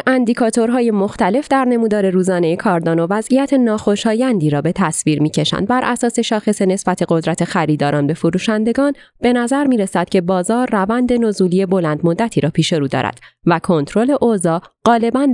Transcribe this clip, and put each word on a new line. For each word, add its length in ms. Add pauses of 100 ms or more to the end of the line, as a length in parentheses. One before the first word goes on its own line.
اندیکاتورهای 840
مختلف 560
در 180
نمودار 440
روزانهٔ 460
کاردانو 540
وضعیت 440
ناخوشایندی 960
را 120
به 100
تصویر 500
می‌کشند. 460
بر 160
اساس 360
شاخص 420
نسبت 480
قدرت 340
خریداران 640
به 60
فروشندگان، 800 (260)
به 140
نظر 340
می‌رسد 420
که 120
بازار 500
روند 420
نزولی 520
بلند 380
مدتی 380
را 80
پیش 240
رو 140
دارد 320 (260)
و 140
کنترل 640
اوضاع 400 (240)
غالباً 480